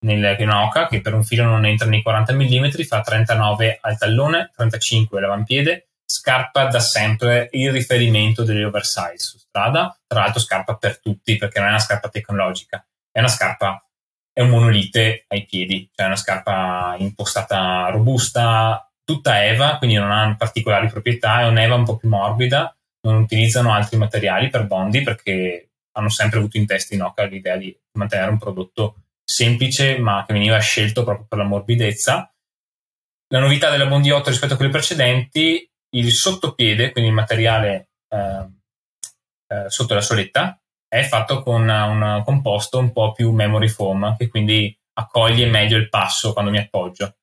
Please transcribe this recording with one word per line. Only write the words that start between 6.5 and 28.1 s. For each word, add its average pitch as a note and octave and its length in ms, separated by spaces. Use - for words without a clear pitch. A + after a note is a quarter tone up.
da B2 120
sempre A2+ 760
il C3 200
riferimento A#2 720
degli G#2+ 180
oversize G2+ 560
su - 200
strada, C#3 680
tra A2 140
l'altro G#2 200
scarpa G2 360
per - 240
tutti, G#2+ 360
perché G#2 220
non G2+ 100
è - 40
una G#2+ 80
scarpa G#2 280
tecnologica, G2 760
è - 80
una A#2+ 100
scarpa, F#2+ 560
è - 80
un B2 100
monolite A2+ 760
ai G#2 160
piedi, F#2 480
cioè G2 120
è F#2+ 40
una F#2+ 80
scarpa F#2 840
impostata F#2+ 920
robusta, A2+ 1000
tutta B2+ 400
eva, C#3 340
quindi A#2+ 180
non G2+ 160
ha G#2+ 240
particolari A2 520
proprietà, A2+ 520
è A#2+ 60
un'eva A#2 280
un A#2+ 100
po' A2 120
più A2+ 120
morbida, A#2 680
non A2 200
utilizzano A2+ 500
altri G#2+ 240
materiali G#2 540
per A2 160
Bondi G2+ 360
perché F#2 680
hanno G#2+ 180
sempre A2 280
avuto G#2+ 180
in G#2 100
testa G2 280
in G2 80
Oca F2+ 220
l'idea F#2+ 320
di F#2+ 200
mantenere G2+ 380